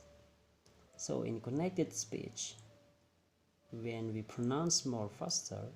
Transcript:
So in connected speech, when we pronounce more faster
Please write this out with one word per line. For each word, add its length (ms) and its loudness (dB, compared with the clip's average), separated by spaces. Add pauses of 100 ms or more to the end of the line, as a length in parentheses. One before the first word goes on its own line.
(960)
So 280 0
in 180 0
connected 520 2
speech, 640 -4 (1160)
when 420 -2
we 80 0
pronounce 640 4
more 240 0
faster 520 -2 (140)